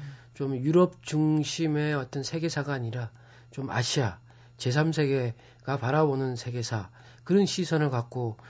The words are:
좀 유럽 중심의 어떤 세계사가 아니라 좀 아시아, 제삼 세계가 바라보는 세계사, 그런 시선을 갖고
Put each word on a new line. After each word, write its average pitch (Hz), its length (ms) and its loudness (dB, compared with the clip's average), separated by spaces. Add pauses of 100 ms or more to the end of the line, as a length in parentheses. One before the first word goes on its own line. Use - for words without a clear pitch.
(340)
좀 139 220 -2
유럽 165 460 4
중심의 151 920 0
어떤 139 280 -4
세계사가 151 500 -4
아니라 120 380 -4 (400)
좀 131 200 -8
아시아, 120 480 0 (400)
제삼 151 340 2
세계가 135 880 -2
바라보는 135 560 2
세계사, 117 540 -6 (340)
그런 196 220 4
시선을 160 440 0
갖고 123 460 -4 (140)